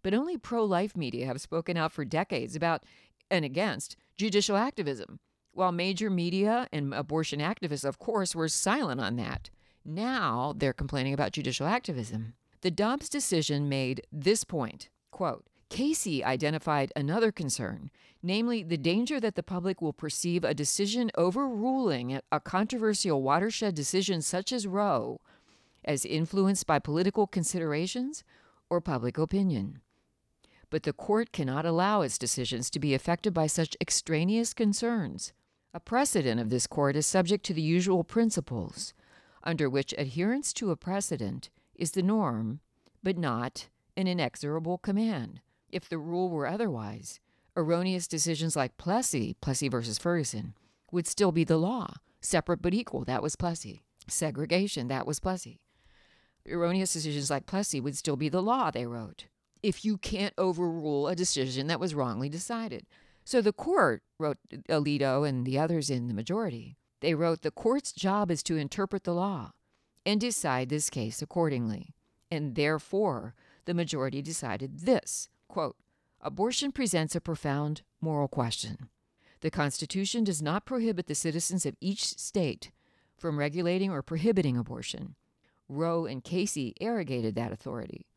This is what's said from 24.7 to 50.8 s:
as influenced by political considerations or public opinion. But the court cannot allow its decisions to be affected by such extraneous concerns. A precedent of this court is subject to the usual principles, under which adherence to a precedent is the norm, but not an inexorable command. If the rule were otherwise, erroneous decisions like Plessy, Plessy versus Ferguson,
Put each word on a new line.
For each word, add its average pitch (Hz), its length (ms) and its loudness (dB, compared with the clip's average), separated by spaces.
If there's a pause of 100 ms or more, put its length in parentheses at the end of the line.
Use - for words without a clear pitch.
as 139 220 0
influenced 190 640 2
by 151 100 6
political 185 480 2
considerations 180 1000 -2 (460)
or 175 120 2
public 123 360 -2
opinion. 165 640 2 (880)
But 156 140 -2
the 147 100 0
court 220 380 0
cannot 143 340 -2
allow 185 360 4
its 131 160 0
decisions 123 540 -2
to 147 80 -4
be 139 140 2
affected 170 400 2
by 156 140 2
such - 320 0
extraneous 180 760 2
concerns. 214 800 0 (420)
A 175 60 -8
precedent 156 640 4
of 107 80 -2
this 123 180 2
court 143 300 2
is 151 100 2
subject 185 380 4
to 185 80 -2
the 156 80 0
usual 175 420 4
principles, 180 880 0 (480)
under 143 280 0
which 139 280 0
adherence 175 560 0
to 202 180 -2
a 151 40 2
precedent 147 760 -4 (260)
is 165 160 -2
the 185 120 0
norm, 139 560 2 (420)
but 185 160 0
not 123 520 -2 (260)
an 190 120 0
inexorable 160 720 -2
command. 202 600 -2 (300)
If - 180 -6
the 165 100 -4
rule 175 320 -2
were 147 180 0
otherwise, 147 760 -4 (340)
erroneous 175 500 2
decisions 160 520 0
like 131 180 0
Plessy, 170 640 0
Plessy 135 300 0
versus 117 280 -2
Ferguson, 135 560 -2 (380)